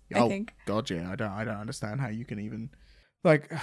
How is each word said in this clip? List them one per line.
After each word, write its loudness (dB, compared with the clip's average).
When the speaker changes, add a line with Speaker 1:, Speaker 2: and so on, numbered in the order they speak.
Speaker 1:
I 4
Speaker 2:
Oh, 6
Speaker 1:
think. -4
Speaker 2:
God, 0
yeah. -4
I -6
don't, -2
I -4
don't -4
understand -6
how -2
you -6
can -6
even, -6
like, 6